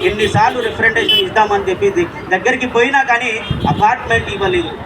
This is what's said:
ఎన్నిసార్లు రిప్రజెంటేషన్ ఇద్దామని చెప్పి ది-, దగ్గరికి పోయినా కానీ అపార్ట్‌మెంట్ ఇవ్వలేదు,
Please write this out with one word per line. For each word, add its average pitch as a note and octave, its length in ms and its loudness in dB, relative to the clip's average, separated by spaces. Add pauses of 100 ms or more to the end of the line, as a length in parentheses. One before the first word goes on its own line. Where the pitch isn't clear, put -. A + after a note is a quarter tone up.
ఎన్నిసార్లు G#3+ 600 2
రిప్రజెంటేషన్ A3 560 2
ఇద్దామని G3+ 520 0
చెప్పి G3 200 0
ది-, - 400 -4
దగ్గరికి B3+ 360 0
పోయినా B3+ 360 2
కానీ B3 280 0 (380)
అపార్ట్‌మెంట్ A3+ 600 0
ఇవ్వలేదు, F#3 400 -2 (180)